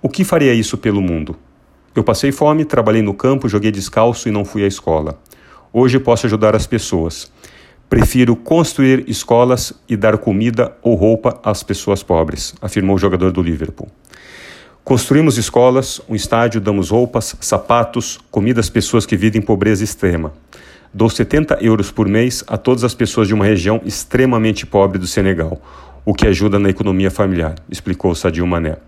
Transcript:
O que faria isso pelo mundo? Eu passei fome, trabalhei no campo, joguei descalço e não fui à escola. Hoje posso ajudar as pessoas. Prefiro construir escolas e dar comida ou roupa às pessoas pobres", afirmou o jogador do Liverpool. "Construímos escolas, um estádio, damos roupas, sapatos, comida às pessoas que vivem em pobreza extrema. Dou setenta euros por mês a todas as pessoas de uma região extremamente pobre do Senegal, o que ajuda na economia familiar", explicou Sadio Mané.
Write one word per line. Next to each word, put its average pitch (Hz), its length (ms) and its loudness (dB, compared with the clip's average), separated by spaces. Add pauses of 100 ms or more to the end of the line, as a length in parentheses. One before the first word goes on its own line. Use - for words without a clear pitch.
O - 80 -2
que 190 160 -2
faria 143 280 2
isso 113 240 0
pelo 101 240 0
mundo? 80 360 -4 (580)
Eu 110 80 0
passei 120 300 0
fome, 151 320 2
trabalhei 113 360 2
no 101 120 0
campo, 131 340 0
joguei 104 240 0
descalço 110 560 -2
e 107 60 -2
não 104 100 -2
fui 101 220 -4
à - 20 2
escola. 80 500 -4 (540)
Hoje 127 260 2
posso 123 280 0
ajudar 107 320 2
as - 100 -2
pessoas. 85 640 -4 (580)
Prefiro 120 460 2
construir 135 760 2
escolas 120 640 2 (140)
e 117 80 -2
dar 107 220 2
comida 113 640 0
ou 117 140 2
roupa 113 460 2
às 107 220 -4
pessoas 98 400 -4
pobres", - 580 -2
afirmou 95 360 0
o - 20 0
jogador 92 320 0
do 90 100 -2
Liverpool. 80 460 -6 (960)
"Construímos 135 540 2
escolas, 127 720 2
um 113 60 -4
estádio, 113 440 0
damos 101 300 -2
roupas, 120 500 0
sapatos, - 800 -2 (100)
comida 117 300 0
às 101 100 -2
pessoas 110 360 0
que - 100 -2
vivem 104 260 0
em 104 40 -6
pobreza 104 400 0
extrema. 82 480 -4 (600)
Dou 113 160 2
setenta 151 520 0
euros 110 280 2
por 110 160 -2
mês 113 420 0
a 110 100 -6
todas 127 260 0
as 120 100 0
pessoas 110 320 0
de 98 80 0
uma 104 120 2
região 104 400 0
extremamente 117 800 0
pobre 98 340 2
do 90 80 -6
Senegal, 87 540 -2 (420)
o 104 100 0
que - 140 2
ajuda 98 320 2
na 101 100 2
economia 95 400 0
familiar", 85 460 -2 (140)
explicou - 440 -4
Sadio 85 320 -2
Mané. 85 300 -2 (120)